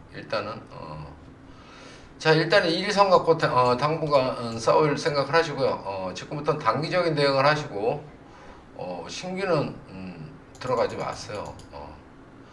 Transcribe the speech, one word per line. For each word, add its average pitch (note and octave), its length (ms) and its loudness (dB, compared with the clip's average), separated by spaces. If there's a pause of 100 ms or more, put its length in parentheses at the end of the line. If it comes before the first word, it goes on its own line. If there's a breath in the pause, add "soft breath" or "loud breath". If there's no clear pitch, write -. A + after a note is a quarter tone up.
(140)
일단은, G2+ 560 -6
어. D2+ 420 -14 (1080 loud breath)
자, D#3 100 4
일단은 E3 400 4
일선 G3 400 4
갖고 E3 260 6
다-, D3+ 160 0
어, B2 240 4
당분간, C#3+ 520 2 (100)
어, A#2 180 -6
싸울 D3+ 400 4
생각을 C#3+ 380 0
하시고요. C#3+ 500 0
어, F#2+ 300 -6
지금부터는 D3 460 -4
단기적인 D#3 560 0
대응을 C#3 280 4
하시고, C#3 600 0 (720 loud breath)
어, F3+ 320 -10
신규는, F#3 680 -2 (120)
음, F2 500 -14 (220)
들어가지 B2 360 -2
마세요. G#2 560 -8 (200)
어. D2 240 -16 (560 loud breath)